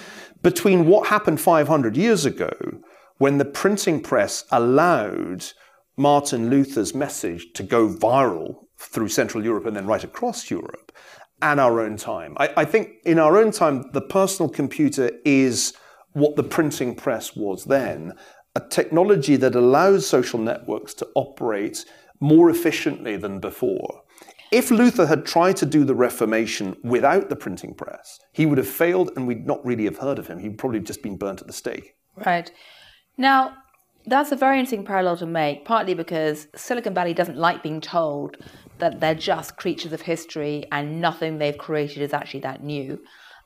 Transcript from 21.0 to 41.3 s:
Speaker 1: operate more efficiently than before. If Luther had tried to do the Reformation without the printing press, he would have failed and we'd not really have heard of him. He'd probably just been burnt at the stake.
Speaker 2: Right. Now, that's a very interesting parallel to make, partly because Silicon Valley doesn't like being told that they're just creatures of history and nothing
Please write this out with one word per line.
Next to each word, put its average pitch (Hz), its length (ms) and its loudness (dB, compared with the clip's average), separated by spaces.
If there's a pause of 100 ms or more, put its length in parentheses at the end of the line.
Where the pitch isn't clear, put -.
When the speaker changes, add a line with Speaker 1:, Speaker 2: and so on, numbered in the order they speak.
Speaker 1:
operate 120 680 -4 (340)
more 160 300 8
efficiently 143 680 -2
than 98 220 -8
before. - 600 -6 (500)
If 240 200 2
Luther 220 340 6
had 147 200 2
tried 185 320 2
to - 80 -2
do 147 180 4
the 131 120 2
Reformation 110 880 0
without 135 460 2
the 139 60 -6
printing - 380 -12
press, - 460 -16 (140)
he 156 120 2
would 143 120 2
have 127 100 0
failed 175 480 0
and 127 120 -6
we'd 120 180 -4
not 135 200 -4
really 117 200 -2
have 92 120 -4
heard 131 220 -6
of 90 80 -12
him. 87 120 -12
He'd 104 180 -10
probably 120 220 -4
just - 240 -12
been 101 140 -10
burnt 98 240 -8
at - 60 -20
the - 60 -16
stake. - 420 -12 (300)
Speaker 2:
Right. 175 260 -2 (640)
Now, 262 360 2 (520)
that's 277 260 0
a 269 40 -2
very 269 240 2
interesting 240 240 -4
parallel 185 340 0
to 175 100 -8
make, 151 360 -2
partly 202 300 0
because 156 600 -4
Silicon 226 380 -6
Valley 175 200 -2
doesn't 170 240 -2
like 165 240 0
being 156 180 -6
told 147 560 -4 (440)
that 170 200 -2
they're 160 140 2
just 160 440 -6
creatures 165 360 -6
of 165 80 -8
history 147 680 -6
and 147 280 -4
nothing 160 380 -2